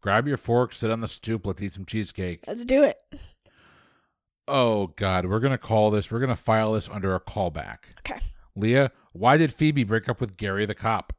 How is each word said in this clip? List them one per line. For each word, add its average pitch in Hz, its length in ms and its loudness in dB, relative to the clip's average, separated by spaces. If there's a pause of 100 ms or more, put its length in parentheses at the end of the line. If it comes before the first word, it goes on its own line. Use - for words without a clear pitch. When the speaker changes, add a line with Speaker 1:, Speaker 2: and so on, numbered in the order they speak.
Speaker 1:
Grab 107 260 2
your 139 100 -2
fork, 120 360 0
sit 113 160 -4
on 113 120 -2
the 110 80 -6
stoop, - 360 -6
let's 98 160 -4
eat 101 120 -6
some 95 120 -12
cheesecake. 95 600 -6
Speaker 2:
Let's 240 180 -8
do 262 180 4
it. - 140 2 (1500)
Speaker 1:
Oh, 113 480 2
God, 92 300 0
we're 101 160 0
gonna 131 160 0
call 107 340 2
this, 104 200 0
we're 117 100 -4
gonna 127 140 -2
file 110 380 0
this 107 160 -2
under 98 240 -2
a 90 60 -2
callback. 85 600 -6 (200)
Speaker 2:
Okay. - 200 -10 (360)
Speaker 1:
Leah, 120 360 2 (200)
why 117 260 4
did 160 160 2
Phoebe 147 300 2
break 110 240 -2
up - 140 -4
with 104 160 -8
Gary 101 280 -2
the 101 100 -6
cop? 110 440 -4